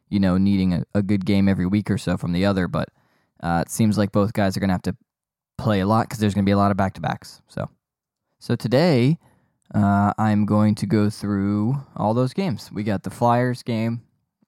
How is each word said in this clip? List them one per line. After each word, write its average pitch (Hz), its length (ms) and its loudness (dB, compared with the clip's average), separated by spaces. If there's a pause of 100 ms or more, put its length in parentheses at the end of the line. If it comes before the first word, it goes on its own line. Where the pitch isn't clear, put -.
you 101 100 0
know, 92 180 2
needing 95 360 2
a, - 200 -2
a 104 80 2
good 98 240 0
game 98 240 2
every 92 160 0
week 98 240 0
or 101 80 0
so 90 200 -4
from 87 160 -4
the 90 120 0
other. 92 220 0
But, - 220 -4 (520)
uh, 85 240 0
it - 60 -16
seems 104 260 2
like 101 140 0
both 104 220 0
guys 98 220 0
are - 40 -4
gonna 95 140 0
have 87 100 -4
to 90 120 -4 (640)
play 104 220 0
a 92 80 0
lot 110 200 2
'cause 113 120 -12
there's 104 160 0
gonna 101 100 2
be 101 60 4
a 101 60 4
lot 101 120 4
of 101 80 0
back-to-backs. - 680 -6
So, - 200 -8 (720)
so 123 140 -4
today, 135 640 2 (560)
uh, 101 420 2
I'm 107 280 2
going 107 300 2
to 107 100 -6
go 104 240 2
through 104 760 -2 (140)
all 104 160 0
those 127 180 0
games. 185 400 -6
We 104 120 -8
got 101 200 -4
the 92 60 -8
Flyers 123 540 0
game, 113 380 -4 (460)